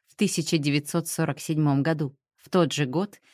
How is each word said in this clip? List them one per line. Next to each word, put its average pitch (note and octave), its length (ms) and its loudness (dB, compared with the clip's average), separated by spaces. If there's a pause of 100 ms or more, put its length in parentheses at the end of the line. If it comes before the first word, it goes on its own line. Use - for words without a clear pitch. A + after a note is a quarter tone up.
в - 80 -20
тысяча E3+ 420 0
девятьсот D3 500 0
сорок D3+ 320 -2
седьмом D3 440 2
году, D3+ 340 -2 (200)
в - 120 -20
тот E3+ 240 2
же C#3+ 140 0
год, F3 320 -4 (140)